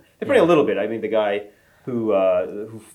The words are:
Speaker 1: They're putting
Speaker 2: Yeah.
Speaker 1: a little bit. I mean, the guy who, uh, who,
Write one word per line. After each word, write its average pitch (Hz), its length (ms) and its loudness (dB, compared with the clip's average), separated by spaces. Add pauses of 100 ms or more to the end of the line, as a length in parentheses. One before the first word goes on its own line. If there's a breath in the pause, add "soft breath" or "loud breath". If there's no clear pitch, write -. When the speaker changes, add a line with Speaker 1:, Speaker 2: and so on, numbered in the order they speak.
(180 soft breath)
Speaker 1:
They're - 100 -10
putting 254 140 4
Speaker 2:
Yeah. 165 40 4
Speaker 1:
a 175 60 4
little 147 120 4
bit. 98 140 -2
I 104 80 -2
mean, 110 140 -6
the 107 80 -6
guy 101 380 -2 (380 soft breath)
who, 113 280 -2
uh, 95 340 2
who, 110 340 -12 (140)